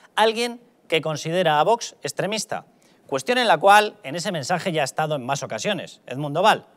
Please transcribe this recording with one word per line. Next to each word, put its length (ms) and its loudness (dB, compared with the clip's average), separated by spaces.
alguien 460 0
que 140 0
considera 560 0
a 60 4
Vox 380 0
extremista. 640 -6
Cuestión 320 -2
en 100 2
la 100 6
cual 440 6
en 140 -8
ese 160 -6
mensaje 400 -4
ya 100 0
ha 20 2
estado 320 -4
en 100 -8
más 160 -4
ocasiones, 640 -8
Edmundo 360 -4
Val. 240 2